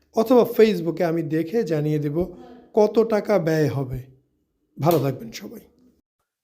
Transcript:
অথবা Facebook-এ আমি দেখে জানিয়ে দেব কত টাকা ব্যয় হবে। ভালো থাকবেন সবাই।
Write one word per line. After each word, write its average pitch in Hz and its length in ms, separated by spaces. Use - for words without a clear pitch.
অথবা 233 280
Facebook-এ 180 460
আমি 165 180
দেখে 160 420
জানিয়ে 151 340
দেব 147 260
কত 214 240
টাকা 214 400
ব্যয় 160 300
হবে। 127 340
ভালো 160 180
থাকবেন 127 340
সবাই। - 280